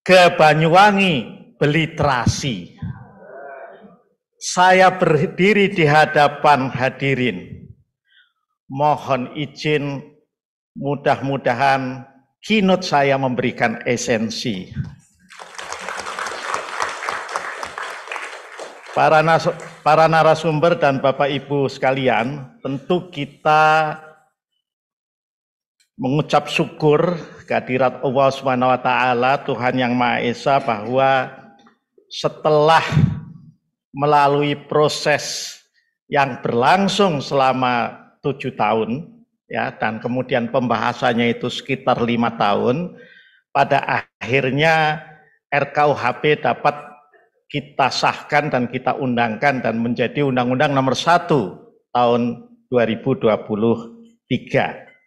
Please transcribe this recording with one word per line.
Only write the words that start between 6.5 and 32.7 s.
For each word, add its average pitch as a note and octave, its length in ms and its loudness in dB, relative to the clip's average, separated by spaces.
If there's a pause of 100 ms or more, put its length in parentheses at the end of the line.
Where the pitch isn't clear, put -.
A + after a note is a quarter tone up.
hadirin. B2+ 960 -4 (1040)
Mohon C3+ 640 -2
izin, C#3+ 640 -4 (720)
mudah-mudahan C3+ 1400 -2 (320)
keynote F#3+ 480 0
saya C#3 320 2
memberikan B2 640 -2
esensi. A2+ 880 -4 (4000)
Para D3+ 240 4
nas-, D#3+ 320 2 (320)
para D#3 240 4
narasumber D#3+ 720 2
dan C3+ 240 0
Bapak C#3 240 0
Ibu C#3+ 400 -2
sekalian, C3 960 -2
tentu D#3 480 -4
kita D#3 880 2 (2000)
mengucap D3 480 0
syukur E3 720 0 (240)
kehadirat B2+ 560 -2
Allah C3+ 320 2
Subhanahu B2+ 400 0
wa B2 80 0
taala, B2+ 640 0
Tuhan B2 320 -2
Yang B2 160 0
Maha A#2+ 320 0
Esa, B2+ 320 0
bahwa C3 720 0 (800)
setelah D3+ 720 2 (1120)